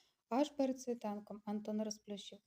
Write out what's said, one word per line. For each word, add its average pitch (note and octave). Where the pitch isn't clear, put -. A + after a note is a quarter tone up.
Аж C#4+
перед C4
світанком G#3+
Антон G#3+
розплющив G#3